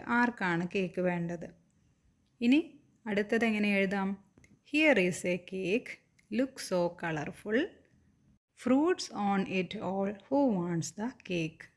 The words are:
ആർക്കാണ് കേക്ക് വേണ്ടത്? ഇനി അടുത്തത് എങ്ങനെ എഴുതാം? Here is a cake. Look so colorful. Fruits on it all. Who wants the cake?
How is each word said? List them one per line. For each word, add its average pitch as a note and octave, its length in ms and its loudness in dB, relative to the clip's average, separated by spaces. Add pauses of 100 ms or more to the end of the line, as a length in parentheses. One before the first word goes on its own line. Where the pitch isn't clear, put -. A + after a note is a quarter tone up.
ആർക്കാണ് A3 680 0
കേക്ക് F#3 260 -2
വേണ്ടത്? F3 480 -2 (920)
ഇനി C4+ 380 2 (280)
അടുത്തത് G#3+ 380 0
എങ്ങനെ G#3+ 320 2
എഴുതാം? G3 460 0 (500)
Here D4+ 240 6
is F3+ 280 2
a F3+ 120 0
cake. F#3+ 520 -4 (420)
Look C4 240 -2 (160)
so F3+ 80 2 (240)
colorful. E3+ 560 -2 (1000)
Fruits D4 480 2 (220)
on G3 120 2 (180)
it F3+ 160 -2
all. G3 340 -2
Who C4 300 -2 (200)
wants E3+ 280 -2 (120)
the A3+ 100 -4 (200)
cake? E3 340 -6 (140)